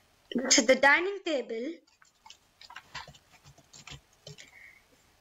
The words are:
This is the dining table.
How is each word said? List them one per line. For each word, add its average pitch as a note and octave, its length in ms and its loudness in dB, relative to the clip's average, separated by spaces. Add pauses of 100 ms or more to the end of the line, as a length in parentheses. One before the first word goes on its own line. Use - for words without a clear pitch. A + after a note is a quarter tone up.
(340)
This B3+ 260 2
is A#3 60 2
the B3+ 100 6
dining E4 500 2
table. B3 480 -4 (3500)